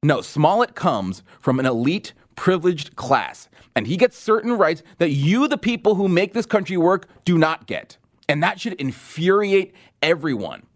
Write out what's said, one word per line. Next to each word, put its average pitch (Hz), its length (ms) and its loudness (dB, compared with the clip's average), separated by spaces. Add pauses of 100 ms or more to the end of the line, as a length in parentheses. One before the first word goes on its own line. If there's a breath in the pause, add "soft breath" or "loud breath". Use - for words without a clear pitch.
No, 139 180 2
Smollett 175 540 0
comes 98 480 -4 (180 soft breath)
from 131 180 0
an 135 80 -4
elite, 113 460 -2 (220 soft breath)
privileged 180 600 0
class, 127 520 -2 (280 soft breath)
and 104 100 -2
he 151 100 -4
gets 240 220 2
certain 226 360 0
rights 170 280 0 (160 soft breath)
that 170 120 2
you, 160 360 2
the 269 100 0
people 214 380 0
who 190 140 0
make 185 240 2
this 226 140 -4
country 190 300 -2
work, 180 320 0 (160 soft breath)
do 175 140 4
not 160 300 0
get. - 280 -10 (320)
And 147 140 2
that 190 160 0
should 233 140 -8
infuriate 190 1000 0 (300 soft breath)
everyone. 139 720 -2